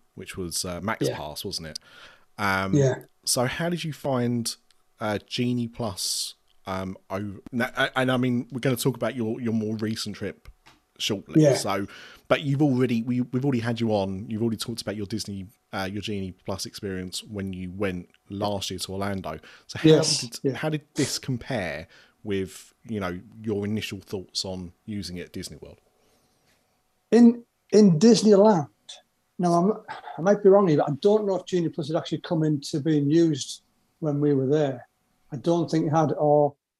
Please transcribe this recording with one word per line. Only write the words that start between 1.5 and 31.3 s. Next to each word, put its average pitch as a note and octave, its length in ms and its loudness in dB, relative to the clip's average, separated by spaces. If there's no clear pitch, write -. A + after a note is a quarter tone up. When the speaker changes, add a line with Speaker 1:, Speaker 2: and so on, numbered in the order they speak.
Speaker 1:
it? D2+ 100 -16
Um, F#2+ 360 0
Speaker 2:
Yeah. C#3 220 4
Speaker 1:
so B2 220 0
how E3 240 -4
did E3+ 140 -4
you D#3+ 80 -6
find, A#2+ 600 -2
uh, G#2+ 260 -2
Genie B2 420 -2
Plus, - 680 -6
um, F#2+ 300 -6
over, G2 300 -6
na-, B2 240 -2
a-, C3+ 220 -2
and B2+ 120 2
I C3 60 2
mean, B2 340 0
we're B2+ 100 -8
gonna C3 160 2
talk B2 200 0
about A#2 180 -4
your, A#2 260 -4
your A#2 120 -2
more A2 240 -2
recent A2 400 -6
trip - 320 -8
shortly. A2+ 440 2
Speaker 2:
Yeah. C#3+ 140 8
Speaker 1:
So, G2+ 300 -2
but B2+ 140 2
you've C#3 200 0
already, B2 400 2
we, B2 180 -2
we've B2+ 240 -2
already C3 160 0
had A#2 200 -2
you A2+ 100 0
on. G2 400 -2
You've G#2+ 120 -6
already A2+ 140 0
talked A2+ 240 -8
about G#2 160 -6
your G#2 100 -6
Disney, G2 400 -8
uh, F#2+ 180 -4
your G#2 100 -6
Genie G2 320 -6
Plus F#2+ 200 -6
experience F#2 560 -8
when G2 300 -8
you F2+ 180 -10
went F#2 380 -4
last G2+ 400 -4
year F#2 80 -8
to - 140 -8
Orlando. F#2+ 460 -6
So - 120 -12
how D#3+ 120 4
Speaker 2:
Yes, D3+ 320 4
Speaker 1:
did, A#2+ 200 -12
Speaker 2:
yeah. C#3 120 0
Speaker 1:
how D#3 160 -4
did D3+ 120 -4
this - 240 -2
compare F#2+ 680 -6
with, G2 500 -6
you A2 120 -4
know, F2+ 200 -4
your G#2 240 -2
initial G#2 320 -6
thoughts - 460 -8
on F#2 280 -8
using F2+ 320 -8
it D#2 80 -10
at - 60 -20
Disney E2+ 280 -12
World? - 200 -20
Speaker 2:
In, A#3 340 8
in G3 260 8
Disneyland, G3+ 720 6
now F3 160 2
I'm, F3+ 180 4
I D3 40 -6
might G3 200 2
be G3+ 60 8
wrong G3 200 8
here, D3 100 6
but D3 120 0
I D3 100 -2
don't G#3 260 4
know F#3+ 100 0